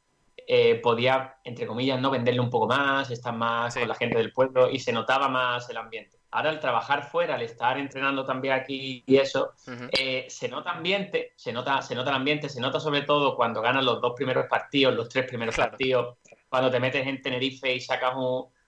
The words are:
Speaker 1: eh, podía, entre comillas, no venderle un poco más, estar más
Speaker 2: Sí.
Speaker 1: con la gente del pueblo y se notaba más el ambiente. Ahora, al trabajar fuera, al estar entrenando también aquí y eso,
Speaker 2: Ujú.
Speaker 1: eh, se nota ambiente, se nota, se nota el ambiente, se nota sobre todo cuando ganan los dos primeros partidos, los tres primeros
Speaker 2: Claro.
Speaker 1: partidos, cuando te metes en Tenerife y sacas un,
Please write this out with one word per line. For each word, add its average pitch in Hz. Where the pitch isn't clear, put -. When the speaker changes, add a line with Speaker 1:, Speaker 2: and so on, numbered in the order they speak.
Speaker 1:
eh, 117
podía, 123
entre 117
comillas, 127
no 135
venderle 123
un 120
poco 113
más, 135
estar 120
más 117
Speaker 2:
Sí. 127
Speaker 1:
con 117
la 110
gente 117
del 110
pueblo 131
y 131
se 123
notaba 131
más 123
el 113
ambiente. 113
Ahora, 120
al 151
trabajar 135
fuera, 165
al 113
estar 120
entrenando 135
también 131
aquí 131
y 131
eso, 135
Speaker 2:
Ujú. 123
Speaker 1:
eh, 131
se -
nota 151
ambiente, 175
se 117
nota, 131
se 127
nota 131
el 135
ambiente, 147
se 117
nota 135
sobre 143
todo 143
cuando 113
ganan 131
los 113
dos 120
primeros 131
partidos, 131
los 113
tres 127
primeros 113
Speaker 2:
Claro. 123
Speaker 1:
partidos, 123
cuando 131
te 123
metes 131
en 135
Tenerife 131
y 127
sacas 127
un, 131